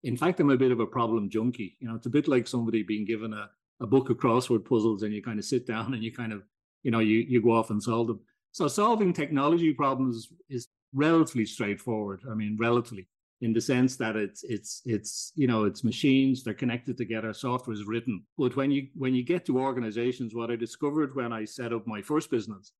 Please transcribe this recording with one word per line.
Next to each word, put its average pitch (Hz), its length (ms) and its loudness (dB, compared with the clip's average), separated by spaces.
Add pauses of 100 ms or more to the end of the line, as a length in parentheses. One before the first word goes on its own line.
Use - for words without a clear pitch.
In 120 120 -2
fact, 170 240 0
I'm 143 120 6
a 131 60 6
bit 127 140 4
of 113 80 2
a 110 60 2
problem 110 440 0
junkie. 110 500 -4
You 127 80 -10
know, 113 80 -8
it's 110 100 -12
a 123 60 -4
bit 147 160 2
like 127 200 2
somebody 113 360 0
being 107 220 -4
given 110 280 -4
a, 104 160 -10 (320)
a - 60 -6
book 131 220 4
of 117 80 2
crossword 117 480 2
puzzles 110 360 2
and 107 120 -4
you 104 100 -6
kind 107 160 -6
of 101 60 -8
sit 123 200 -2
down 113 280 -4
and 110 100 -6
you 110 80 -6
kind 113 220 -8
of, 98 100 -12 (400)
you 123 80 0
know, 113 80 4
you, 110 280 4
you 123 140 4
go 113 100 6
off 113 200 4
and 104 100 0
solve 117 260 0
them. 110 120 -4 (320)
So 160 160 -2
solving 208 460 2
technology 151 600 2
problems 131 540 0 (220)
is 123 180 -8 (260)
relatively 151 520 4
straightforward. 101 840 -4
I 110 60 -6
mean, 107 240 -2
relatively, 120 480 0 (340)
in 113 120 0
the 113 80 2
sense 127 360 2
that 113 180 -2
it's, 104 280 -4
it's, - 420 -8
it's, - 500 -6
you 139 120 2
know, 110 160 2
it's 101 200 -2
machines, 135 600 2
they're 107 100 -4
connected 120 440 -4
together, 110 360 -4
software 123 400 -4
is 104 120 -8
written. 113 380 -4 (140)
But 123 180 0
when 139 140 0
you, 139 260 0
when 131 200 0
you 123 80 2
get 170 220 -2
to 131 140 0
organizations, 120 760 -2
what 117 160 -4
I 117 40 -2
discovered 139 600 -4
when 120 180 -4
I 110 120 -6
set 139 280 -6
up 107 140 -4
my 107 140 -6
first 151 280 -2
business 107 500 -4